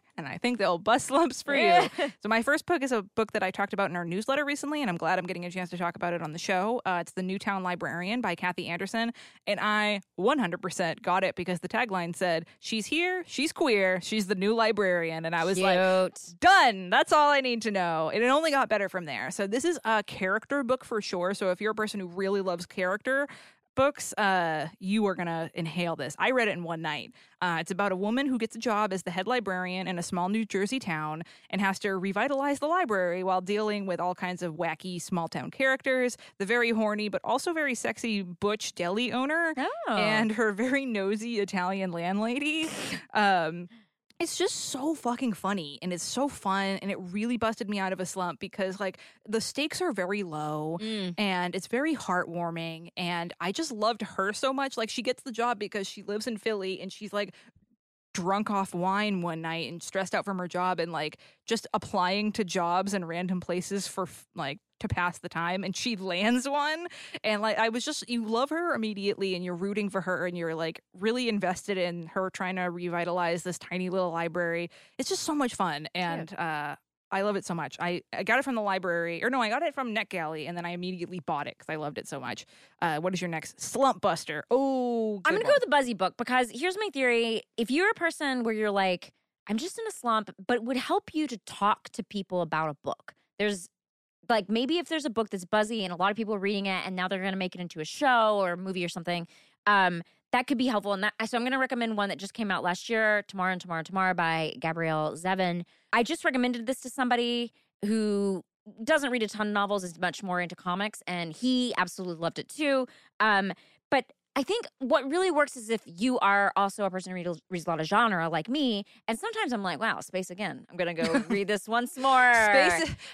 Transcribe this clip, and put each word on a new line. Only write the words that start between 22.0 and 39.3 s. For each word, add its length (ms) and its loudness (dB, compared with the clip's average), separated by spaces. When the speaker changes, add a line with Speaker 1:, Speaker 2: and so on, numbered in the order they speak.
Speaker 1:
really 320 0
loves 260 -2
character 640 0
books, 440 2
uh, 480 2
you 300 0
are 80 0
gonna 400 -2
inhale 400 -2
this. 240 -6
I 100 4
read 180 4
it 40 2
in 120 -6
one 200 -6
night. 320 -6
Uh, 180 0
it's 120 -6
about 200 0
a 40 2
woman 320 0
who 100 0
gets 180 -4
a 40 -10
job 340 0
as 80 -4
the 80 -8
head 160 -2
librarian 600 -2
in 100 -2
a 60 -4
small 260 -2
New 160 0
Jersey 320 0
town 460 -4
and 100 -2
has 200 2
to 180 -2
revitalize 640 0
the 80 -2
library 560 2
while 180 2
dealing 460 0
with 120 -2
all 140 0
kinds 300 -4
of 140 -4
wacky 440 -4
small 260 -2
town 220 -6
characters, 680 2
the 80 -4
very 240 2
horny 400 0
but 140 -2
also 280 0
very 220 0
sexy 480 -2
butch 540 -2
deli 360 0
owner, 460 0